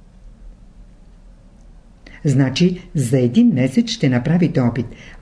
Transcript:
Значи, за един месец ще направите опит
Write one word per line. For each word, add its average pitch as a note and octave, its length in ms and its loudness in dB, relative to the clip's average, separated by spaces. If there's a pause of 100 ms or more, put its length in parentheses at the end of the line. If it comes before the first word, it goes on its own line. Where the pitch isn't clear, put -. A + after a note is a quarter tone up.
(2250)
Значи, C#3 720 0
за C3 240 0
един B2+ 300 4
месец C#3 420 0
ще - 180 -2
направите C#3+ 520 0
опит A#2 260 -2 (360)